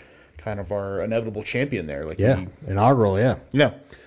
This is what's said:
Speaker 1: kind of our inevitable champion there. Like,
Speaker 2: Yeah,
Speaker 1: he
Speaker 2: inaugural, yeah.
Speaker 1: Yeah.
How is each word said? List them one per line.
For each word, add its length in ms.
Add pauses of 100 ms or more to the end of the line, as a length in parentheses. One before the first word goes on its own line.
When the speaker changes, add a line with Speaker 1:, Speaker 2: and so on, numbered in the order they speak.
(380)
Speaker 1:
kind 220
of 120
our 300
inevitable 420
champion 420
there. 200
Like, 120
Speaker 2:
Yeah, 220
Speaker 1:
he 80 (200)
Speaker 2:
inaugural, 520
yeah. 160 (160)
Speaker 1:
Yeah. 200 (360)